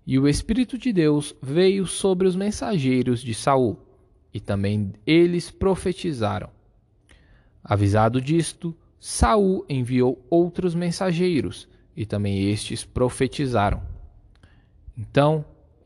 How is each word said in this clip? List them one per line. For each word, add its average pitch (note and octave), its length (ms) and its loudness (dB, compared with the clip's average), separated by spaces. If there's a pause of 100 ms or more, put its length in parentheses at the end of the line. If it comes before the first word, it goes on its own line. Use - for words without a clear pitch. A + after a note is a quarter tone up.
E C3 120 0
o C#3 80 4
Espírito A3 520 0
de B3 140 -2
Deus D3+ 500 2
veio F#3 440 2
sobre F#3+ 400 0
os F#3 80 2
mensageiros C3+ 840 0
de A2+ 140 -8
Saul, C3 440 2 (540)
e G#2+ 80 -8
também G2+ 520 -2 (140)
eles F3 440 2
profetizaram. D#3 1000 -4 (1120)
Avisado G#2+ 580 2
disto, D#3+ 540 -2 (240)
Saul G#3 680 2
enviou B2+ 600 0
outros E3+ 440 0
mensageiros, E3+ 920 -2 (260)
e G#2+ 120 -6
também G2+ 440 0
estes G#2+ 320 -4
profetizaram. B2 1000 -2 (1120)
Então D3 480 0 (420)